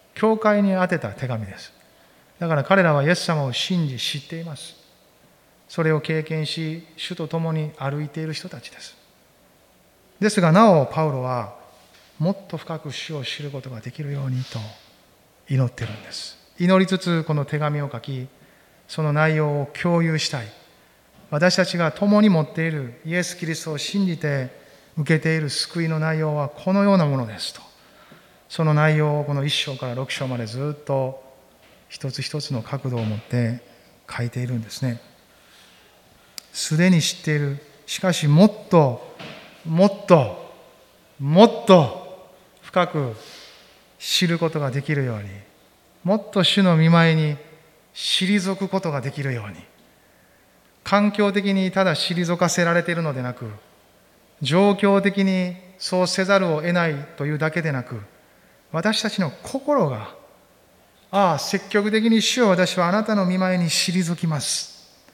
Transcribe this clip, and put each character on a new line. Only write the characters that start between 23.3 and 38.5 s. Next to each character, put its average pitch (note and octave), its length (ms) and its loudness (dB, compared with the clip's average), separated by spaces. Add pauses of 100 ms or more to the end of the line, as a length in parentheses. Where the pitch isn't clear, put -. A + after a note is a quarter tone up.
キ E3+ 80 -6
リ D#3+ 80 -4
ス D#3 100 -12
ト D#3+ 80 -8
を D3 60 -6
信 G3 280 -2
じ E3+ 120 -2
て C#3 320 -2 (480)
受 D#3 180 2
け D3+ 60 -2
て D#3+ 160 0
い - 20 -2
る D3+ 80 -4
救 - 360 -6
い D#3+ 40 -2
の D#3+ 100 -2
内 D#3+ 200 -2
容 D3+ 180 -2
は C#3+ 140 -4
こ - 240 -4
の G3+ 80 4
よ G3+ 140 4
う - 20 6
な D#3+ 80 4
も C#3 100 0
の B2 100 -2
で G#2 120 -12
す - 160 -10
と。 - 80 -20 (880)
そ D#3+ 140 -4
の D3+ 100 4
内 D3+ 240 4
容 D3+ 220 0
を D3 40 -4
こ D3 80 -4
の C#3 100 -2
一 D3 80 -2
章 C#3 260 -4
か C3 100 -8
ら B2 80 -6
六 C3 160 -6
章 C3+ 180 -6
ま B2+ 80 -4
で A#2 80 -4
ず C3+ 340 -6
っ - 60 -20
と C3+ 400 -4 (640)
一 - 240 -10
つ - 80 -10
一 C#3+ 220 -6
つ - 80 -10
の B2 100 -4
角 C3 300 -6
度 B2 80 -4
を A2+ 40 -2
持 G#2+ 140 -4
っ - 20 -6
て A#2+ 440 -2 (520)
書 A#2+ 80 -6
い A#2+ 60 -4
て B2 140 -6
い B2 40 -4
る B2 100 -4
ん A2+ 40 -2
で A2 80 -10
す - 140 -10
ね。 A#2+ 180 -4 (1500)
す - 240 -4
で F3+ 140 6
に E3+ 100 6
知 - 220 -4
っ - 20 -20
て D#3 100 0
い D3 40 0
る。 C#3+ 260 -4 (220)
し - 120 -8
か F#3 140 2
し D#3 160 0
も D#3 160 8
っ G#3+ 240 2